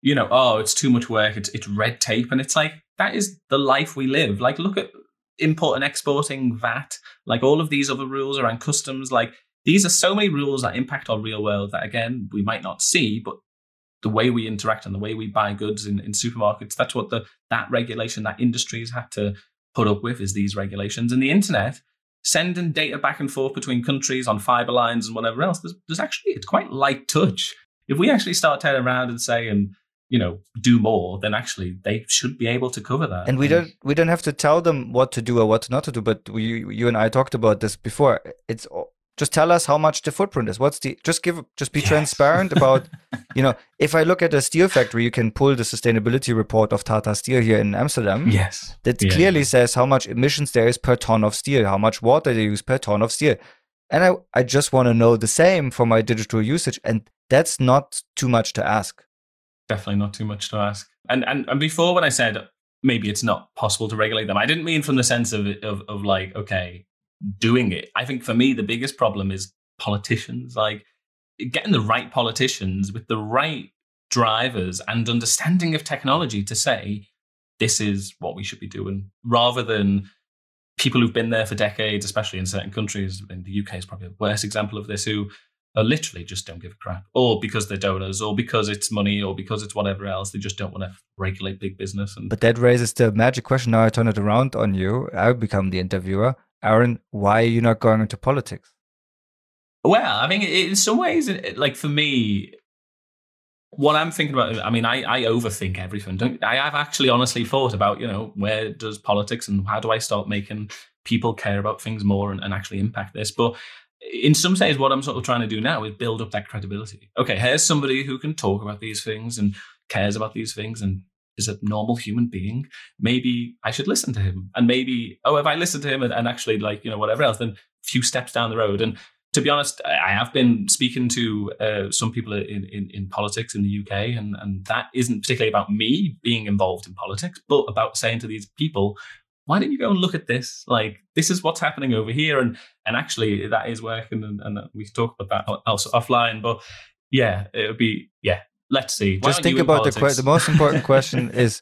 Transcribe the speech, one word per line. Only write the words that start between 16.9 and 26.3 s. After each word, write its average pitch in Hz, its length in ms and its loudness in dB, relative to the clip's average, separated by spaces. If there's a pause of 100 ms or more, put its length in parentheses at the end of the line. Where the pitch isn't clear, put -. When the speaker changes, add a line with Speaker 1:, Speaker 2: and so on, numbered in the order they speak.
Speaker 1:
what 113 160 -4
the, 117 160 -6 (240)
that 117 220 -4
regulation, 117 500 -4
that 107 180 -6
industry 117 400 -2
has 117 120 -10
had 120 200 -10
to 101 220 -2 (400)
put 113 140 2
up 101 160 0
with, 120 180 -6
is 98 120 -4
these 101 220 -2
regulations. 101 560 -4
And 127 120 2
the 139 80 2
internet, 156 500 2 (420)
sending 170 480 0
data 147 280 -2
back 139 200 -2
and 139 120 -4
forth 135 240 -2
between 123 280 -2
countries 131 440 -2
on 107 100 2
fiber 120 340 0
lines 117 360 2
and 110 80 -8
whatever 113 260 -2
else, 180 200 0
there's, 170 120 -12 (140)
there's 160 120 -6
actually, - 340 -4